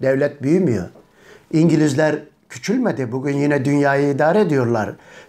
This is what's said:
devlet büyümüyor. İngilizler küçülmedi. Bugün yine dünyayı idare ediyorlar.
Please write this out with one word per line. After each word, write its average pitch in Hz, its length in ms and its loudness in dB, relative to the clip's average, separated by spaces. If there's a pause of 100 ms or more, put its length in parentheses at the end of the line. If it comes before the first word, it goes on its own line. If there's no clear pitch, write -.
devlet 135 420 -2
büyümüyor. 135 460 0 (640)
İngilizler 151 640 2 (340)
küçülmedi. 175 600 -4
Bugün 139 260 -4
yine 143 280 0
dünyayı 143 440 2
idare 156 320 2
ediyorlar. 120 480 0 (400)